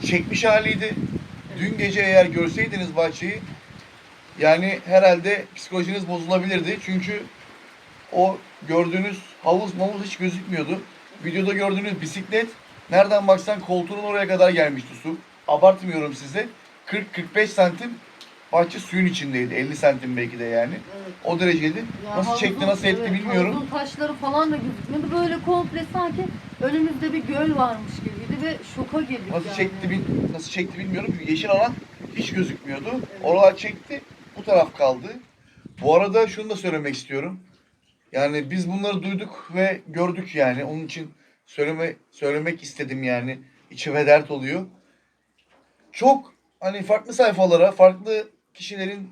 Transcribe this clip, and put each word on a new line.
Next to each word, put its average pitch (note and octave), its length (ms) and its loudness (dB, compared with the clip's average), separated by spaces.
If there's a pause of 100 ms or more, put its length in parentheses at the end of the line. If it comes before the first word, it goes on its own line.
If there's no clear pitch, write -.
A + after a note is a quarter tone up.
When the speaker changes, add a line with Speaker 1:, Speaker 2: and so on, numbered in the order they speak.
Speaker 1:
çekmiş F3 380 -2
haliydi. G#3+ 500 2 (640)
Dün G#3 200 -4
gece G3+ 220 0
eğer F#3+ 260 6
görseydiniz E3+ 720 -4
bahçeyi, E3 440 -2 (1000)
yani E3+ 480 4
herhalde F#3 580 6 (120)
psikolojiniz F#3 520 -4
bozulabilirdi. F3+ 800 -2
Çünkü F#3+ 360 -4 (920)
o F#3+ 260 4 (300)
gördüğünüz F3 500 0 (240)
havuz F3+ 320 2
mavuz G3 300 -2
hiç G3 120 -10
gözükmüyordu. F3+ 680 -4 (420)
Videoda F#3 280 -2
gördüğünüz G3 480 -2
bisiklet, F#3+ 480 -4 (420)
nereden G3 380 6
baksan F#3+ 320 4
koltuğunun F3+ 420 -4
oraya G3+ 260 -2
kadar F#3 220 6
gelmişti D3 520 0
su. D#3+ 160 -6 (300)
Abartmıyorum E3 680 4
size. C#3+ 340 -6 (380)
Kırk - 280 -6
kırk - 200 -8
beş G#3+ 160 2
santim F#3 400 2 (640)
bahçe F3 240 2
suyun F#3 280 0
içindeydi. C3 480 -2
Elli C#3+ 220 -4
santim B2+ 400 2
belki A#2+ 220 -4
de A#2 60 -6
yani. A#2 300 0
Speaker 2:
Evet. F#3+ 380 -14 (120)
Speaker 1:
O E3+ 160 0
dereceydi. D#3+ 380 2
Speaker 2:
Ya A3 380 -10
Speaker 1:
Nasıl G3 140 0
Speaker 2:
havuzun, A#3 160 0
Speaker 1:
çekti, F#3+ 200 -2
nasıl G3 200 0
etti F#3+ 160 2
Speaker 2:
evet, F#3+ 100 -2
Speaker 1:
bilmiyorum. G3 400 0
Speaker 2:
havuzun C4+ 180 -6
taşları C#4+ 440 -4
falan D4 380 0
da D4+ 40 -2
gözükmüyordu. D4 680 -4
Böyle E4+ 200 -2
komple F4 500 -2
sanki F4+ 320 -2 (360)
önümüzde D#4 520 0
bir D#4+ 100 -2
göl D4 340 0
varmış A3+ 400 -2
gibiydi A3+ 460 -8
ve D#4 140 -4 (180)
şoka C4+ 260 -4
girdik B3 300 -6
Speaker 1:
Nasıl E3+ 160 -4
Speaker 2:
yani. G3+ 100 -8
Speaker 1:
çekti F#3+ 340 -4
bil-, - 420 -2
nasıl D#3+ 180 -10
çekti - 280 -6
bilmiyorum. F#3+ 400 -4
Çünkü D3+ 120 -6
yeşil D#3+ 200 -2
alan G3+ 220 4 (440)
hiç - 160 -4
gözükmüyordu. C#3 600 -4
Speaker 2:
Evet. B3+ 120 -6 (180)
Speaker 1:
Oralar F#3+ 340 6
çekti, G#3+ 440 -10 (360)
bu G#3 80 -14
taraf F3 320 4
kaldı. C3 300 2 (760)
Bu D#3 140 6
arada G3+ 300 4
şunu G#3+ 240 -6
da G3+ 60 -4
söylemek D3+ 380 -4
istiyorum. D3 460 -8 (720)
Yani C#3+ 380 -2
biz F3 200 -2
bunları G3 320 -2
duyduk G3 520 -8
ve F#3+ 340 0
gördük F3 460 -4
yani. C3+ 300 2
Onun D#3 200 -8
için D#3 300 -14 (320)
söyleme-, D#3+ 500 -4 (140)
söylemek D#3 520 -4
istedim C3+ 400 -8
yani. B2+ 360 -4 (320)
İçime D3 360 -2
dert D3 240 6
oluyor. D3 360 -4 (1300)
Çok C4 420 2 (260)
hani G3 220 -4
farklı G#3+ 300 0
sayfalara, F#3 600 6
farklı G3 600 4 (200)
kişilerin G3 580 -10